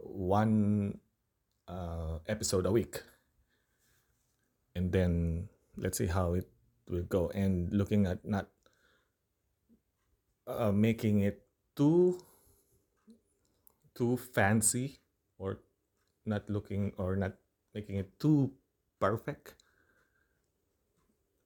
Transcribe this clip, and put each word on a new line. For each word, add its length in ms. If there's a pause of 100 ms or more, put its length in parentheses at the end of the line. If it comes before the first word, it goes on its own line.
one, 1000 (680)
uh, 600
episode 380
a 60
week. 300 (1700)
And 160
then 560 (300)
let's 200
see 100
how 260
it 140 (420)
will 140
go. 260
And 420
looking 340
at 200
not, 220 (2000)
uh, 240
making 500
it 200 (340)
too, 440 (1700)
too 240
fancy, 840 (380)
or 220 (680)
not 240
looking, 480
or 180
not 180 (400)
making 220
it 240
too 320 (480)
perfect, 560 (1900)